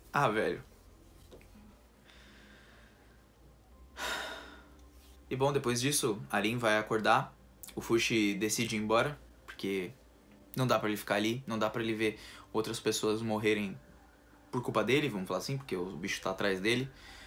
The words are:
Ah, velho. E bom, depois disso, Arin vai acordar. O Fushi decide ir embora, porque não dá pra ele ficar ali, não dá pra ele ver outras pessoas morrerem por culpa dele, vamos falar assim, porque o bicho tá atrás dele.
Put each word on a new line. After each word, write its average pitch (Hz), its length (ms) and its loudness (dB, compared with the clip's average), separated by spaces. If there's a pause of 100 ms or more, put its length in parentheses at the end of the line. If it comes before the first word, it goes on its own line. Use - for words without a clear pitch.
(120)
Ah, 143 160 4
velho. 101 340 0 (4000)
E 131 60 -2
bom, 135 160 4
depois 120 280 2
disso, 131 400 0 (100)
Arin 107 280 0
vai 107 200 4
acordar. 110 560 2 (420)
O - 40 -4
Fushi 113 540 4
decide 110 400 0
ir 107 60 0
embora, 120 360 2 (300)
porque 98 460 -4 (640)
não 131 100 2
dá 117 120 4
pra 107 100 0
ele 104 80 0
ficar - 200 -2
ali, 113 300 0
não 113 120 -4
dá 110 120 0
pra 117 120 -4
ele 113 120 -2
ver 107 240 0 (340)
outras 110 260 -2
pessoas 110 440 0
morrerem 107 560 0 (720)
por 123 120 -2
culpa 110 220 0
dele, 139 240 2
vamos 95 180 -4
falar 92 120 -2
assim, 139 180 -4
porque 135 180 -8
o 92 220 -4
bicho 95 240 -4
tá 95 100 -4
atrás 95 300 0
dele. 123 280 0 (380)